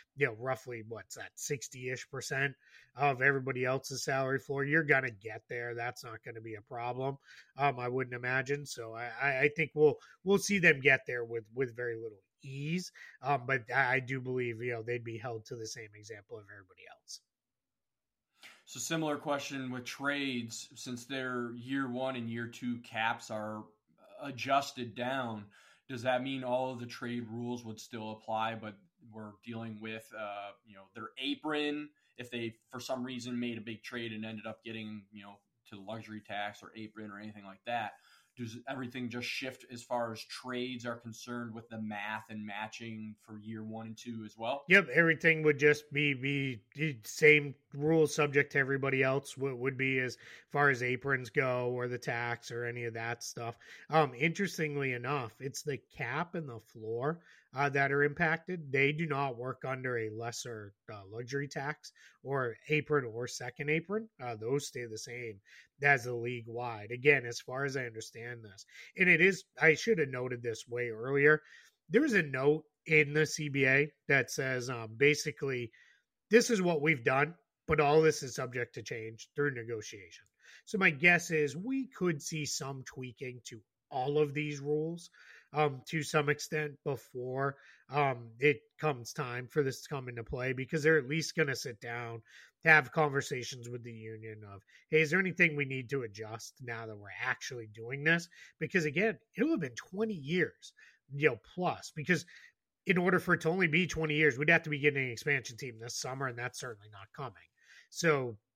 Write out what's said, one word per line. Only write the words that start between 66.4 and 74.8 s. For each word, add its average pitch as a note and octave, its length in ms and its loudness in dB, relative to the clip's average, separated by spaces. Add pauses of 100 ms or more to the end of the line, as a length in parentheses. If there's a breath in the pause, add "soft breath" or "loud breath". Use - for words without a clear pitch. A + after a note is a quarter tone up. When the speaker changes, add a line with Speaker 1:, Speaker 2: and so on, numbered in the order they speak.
Speaker 1:
wide. A#2 440 -6
Again, B2+ 360 6
as A#2+ 140 -8
far C3+ 240 -4
as C3+ 120 -2
I B2+ 80 -2
understand A#2 580 -12
this, G2 220 -18 (320 loud breath)
and F3+ 120 6
it E3 120 8
is, F#3+ 240 6 (160)
I D#3+ 140 8
should G#3 240 2
have C#3+ 100 2
noted B2 340 -4
this A#2 260 -4
way A#2+ 200 -2
earlier. C#3 540 6 (460 loud breath)
There A3+ 160 6
is B3+ 100 2
a F#3 80 6
note C#3+ 420 4 (220)
in D3+ 260 6
the D3+ 140 4
C D3+ 220 -4
B C3+ 180 4
A C#3+ 240 6 (180)
that C3+ 220 4
says, C3 400 -2
um, A2+ 260 -8